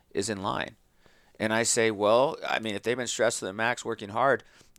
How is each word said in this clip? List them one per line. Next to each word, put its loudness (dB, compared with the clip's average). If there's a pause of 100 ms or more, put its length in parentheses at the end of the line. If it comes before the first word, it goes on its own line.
(120)
is -2
in -4
line?" -4 (640)
And 0
I 4
say, 2
"Well, 4 (100)
I 0
mean, -4
if -8
they've -2
been -6
stressed 0
to -8
the -6
max, -2
working -8
hard, 2 (360)